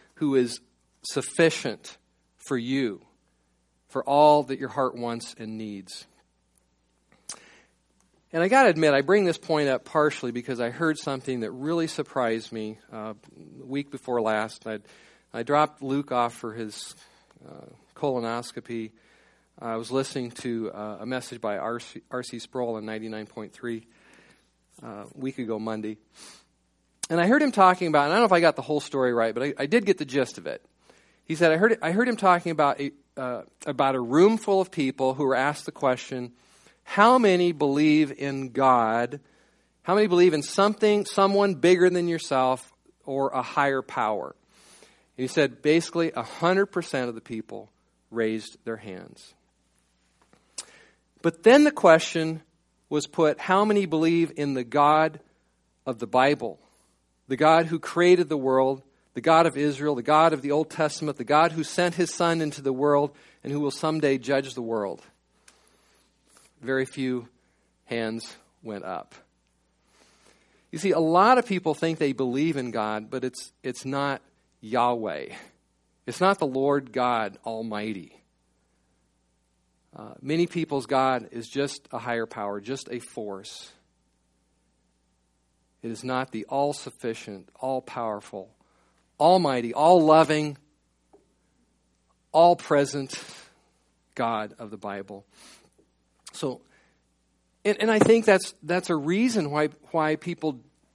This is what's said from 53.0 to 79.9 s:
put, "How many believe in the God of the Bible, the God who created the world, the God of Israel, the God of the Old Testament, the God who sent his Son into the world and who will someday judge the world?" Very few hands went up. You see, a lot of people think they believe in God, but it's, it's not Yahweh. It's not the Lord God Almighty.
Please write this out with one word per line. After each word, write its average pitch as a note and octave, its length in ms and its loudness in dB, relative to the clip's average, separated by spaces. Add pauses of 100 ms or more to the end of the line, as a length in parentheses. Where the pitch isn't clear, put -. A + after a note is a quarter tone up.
put, D3+ 320 0
"How G3 260 2
many G#3 200 2
believe E3 500 2
in C#3+ 180 -2
the B2+ 100 -4
God D3+ 560 2 (680)
of A#2+ 140 -6
the A#2 80 -6
Bible, B2+ 520 0 (680)
the C3 100 -4
God D#3+ 300 6
who D#3+ 100 -4
created F3 520 4
the D#3 80 0
world, C3 440 2 (320)
the B2+ 80 -8
God E3 240 6
of C#3 120 0
Israel, D3 360 0
the B2 80 -4
God D#3 320 4
of C#3 80 -4
the C#3 80 -6
Old D3+ 220 -2
Testament, D3+ 460 -4
the B2+ 60 -10
God D3+ 280 4
who D#3+ 120 -6
sent F3 300 -2
his E3+ 180 -2
Son E3 300 0
into D3 220 -6
the C3+ 100 -2
world C#3+ 420 2 (280)
and C#3 100 -6
who D3 60 -4
will D3 100 -2
someday D3+ 480 0
judge C3+ 380 -2
the B2+ 80 -8
world?" G#2 400 -6 (1600)
Very C3 240 -2
few B2+ 440 -6 (560)
hands A2+ 500 -6 (280)
went G#2 200 -12
up. F2+ 320 -12 (1600)
You D#3 80 -10
see, F#3+ 120 0
a D#3+ 80 2
lot F3+ 380 6
of A#3 80 2
people F3 280 -2
think D#3+ 260 -2
they C#3+ 120 0
believe C3+ 460 -2
in B2 140 -6
God, G#2+ 380 -4
but B2+ 140 -8
it's, - 300 -12 (100)
it's B2+ 220 -10
not C#3 360 -4 (380)
Yahweh. A2 680 -2 (800)
It's - 140 -10
not F#3+ 200 2
the D#3 60 0
Lord C3+ 460 0
God A#2 540 -2
Almighty. A2 760 -8 (1700)